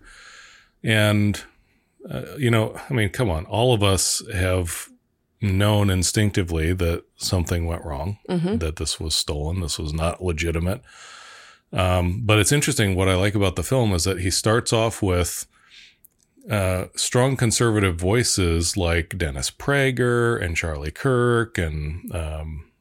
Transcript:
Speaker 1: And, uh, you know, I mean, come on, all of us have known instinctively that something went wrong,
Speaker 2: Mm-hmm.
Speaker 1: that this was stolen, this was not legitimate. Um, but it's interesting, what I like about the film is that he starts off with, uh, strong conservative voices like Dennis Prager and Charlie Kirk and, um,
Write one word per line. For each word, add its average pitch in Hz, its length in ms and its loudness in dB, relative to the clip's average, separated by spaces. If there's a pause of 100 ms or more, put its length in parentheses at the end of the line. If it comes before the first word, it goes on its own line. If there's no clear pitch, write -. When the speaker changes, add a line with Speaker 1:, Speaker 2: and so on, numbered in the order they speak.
(840)
Speaker 1:
And, 104 560 2 (680)
uh, - 140 -8 (140)
you 131 120 0
know, 113 260 2 (140)
I - 40 -4
mean, 107 160 2
come 120 200 -2
on, 85 160 -2
all 117 300 2
of 101 80 2
us 95 400 2 (100)
have 90 540 -2 (520)
known 101 520 2
instinctively 90 840 0
that 85 300 -2 (120)
something 87 520 -2
went 82 180 -6
wrong, 80 320 -6 (100)
Speaker 2:
Mm-hmm. 180 300 -2
Speaker 1:
that 80 200 -4
this - 220 -6
was 80 140 -6
stolen, 78 480 -4
this 80 160 -6
was 78 160 -6
not 82 300 -2
legitimate. 85 580 -2 (920)
Um, 90 540 0
but 107 140 4
it's 101 120 2
interesting, 117 440 2
what 92 120 2
I 95 80 4
like 98 200 2
about 98 200 2
the 90 80 -2
film 117 300 2
is 85 120 0
that 95 140 -2
he 90 120 -2
starts 113 420 0
off 113 300 0
with, 90 420 0 (1040)
uh, 92 360 0 (100)
strong 131 420 0
conservative 107 600 2
voices 90 800 2
like 85 400 0
Dennis 69 360 -4
Prager 123 920 0
and 85 160 -2
Charlie 76 340 -4
Kirk 120 680 0
and, 78 560 -4
um, 78 500 -8 (160)